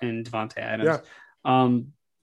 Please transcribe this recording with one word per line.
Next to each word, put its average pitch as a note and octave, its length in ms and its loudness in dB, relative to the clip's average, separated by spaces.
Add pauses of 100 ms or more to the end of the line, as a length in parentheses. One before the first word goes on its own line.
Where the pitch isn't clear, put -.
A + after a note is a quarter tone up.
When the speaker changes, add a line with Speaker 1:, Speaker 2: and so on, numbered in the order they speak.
Speaker 1:
and A#2 240 -6
Davante A2 340 -6
Adams. A2+ 420 -2 (440)
Speaker 2:
Yeah. C3 180 4
Speaker 1:
Um, B2 300 2 (300)